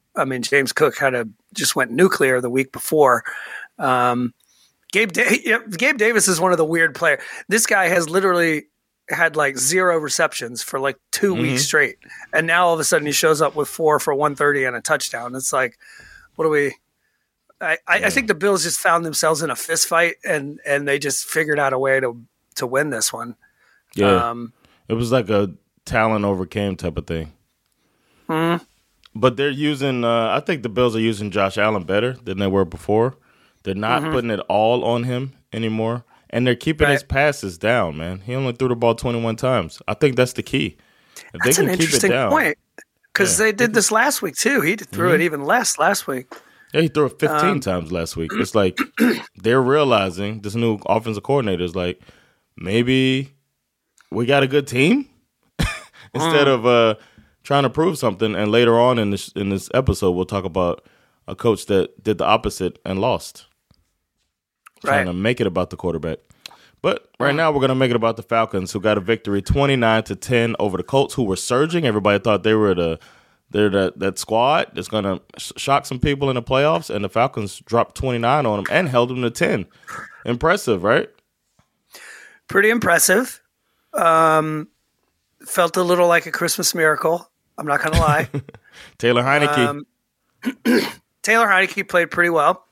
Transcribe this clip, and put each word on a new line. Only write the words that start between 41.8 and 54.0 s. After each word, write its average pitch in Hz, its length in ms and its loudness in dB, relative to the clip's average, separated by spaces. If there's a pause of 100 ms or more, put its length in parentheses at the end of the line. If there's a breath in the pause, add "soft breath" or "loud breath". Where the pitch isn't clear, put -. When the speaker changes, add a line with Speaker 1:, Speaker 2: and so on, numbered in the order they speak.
Speaker 2:
it 147 40 -4
Speaker 1:
interesting 165 180 2
Speaker 2:
down. 135 200 2
Speaker 1:
point, 285 260 2 (560)
'cause 185 260 2
Speaker 2:
Yeah. 214 60 2
Speaker 1:
they 220 60 4
did 220 240 0
this 214 160 2
last 240 320 0
week, 156 120 -6
too. 247 260 0
He 175 140 0
threw 185 360 -2
it - 20 4
Speaker 2:
Mm-hmm. 156 80 4
Speaker 1:
even 151 240 -2
less 226 320 0
last 180 300 0
week. 127 260 -8 (400 soft breath)
Speaker 2:
Yeah, 160 80 2
he 165 60 2
threw 151 180 0
it - 140 -6
fifteen 151 320 2
Speaker 1:
Um, 156 80 -2
Speaker 2:
times 90 320 -4
last 82 260 -6
week. 82 160 -6
It's - 220 -2
like 98 240 2 (180)
<clears throat> - 380 0
they're 123 260 2
realizing, 110 800 0
this 104 140 -8
new 117 320 0
offensive 110 340 -2
coordinator 107 420 -2
is 87 120 -6
like, 90 260 -4 (560 soft breath)
"Maybe 131 800 0 (720)